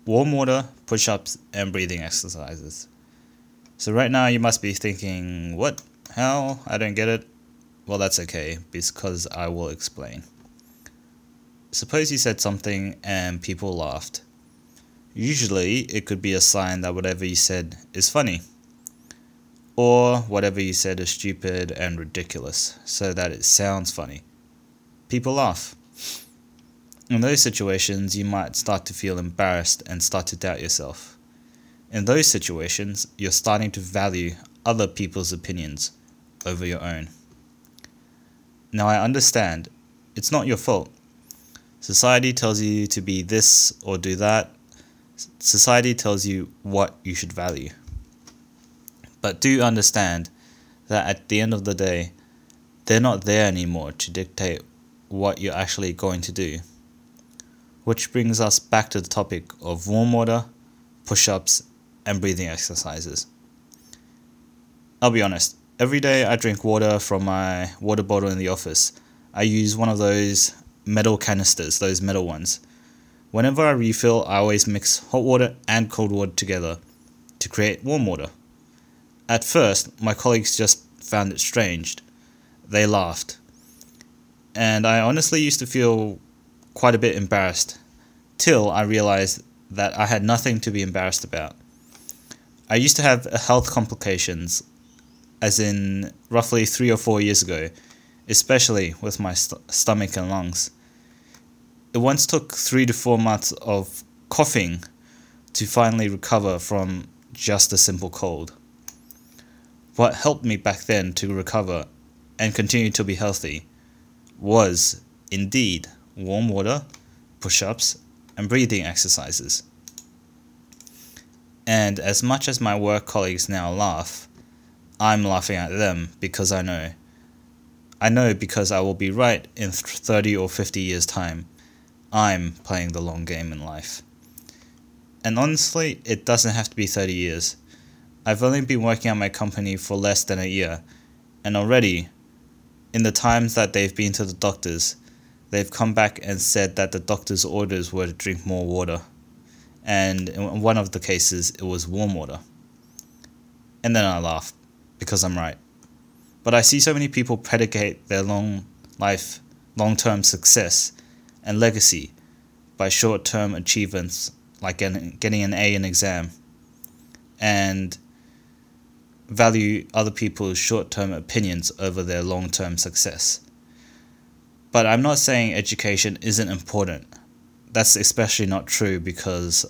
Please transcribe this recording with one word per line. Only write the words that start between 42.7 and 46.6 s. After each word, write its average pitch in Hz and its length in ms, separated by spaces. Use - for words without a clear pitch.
to 101 160
be 92 220
this 104 580
or 98 160
do 92 200
that. 104 340
S-, - 100
society 120 560
tells 101 320
you 95 240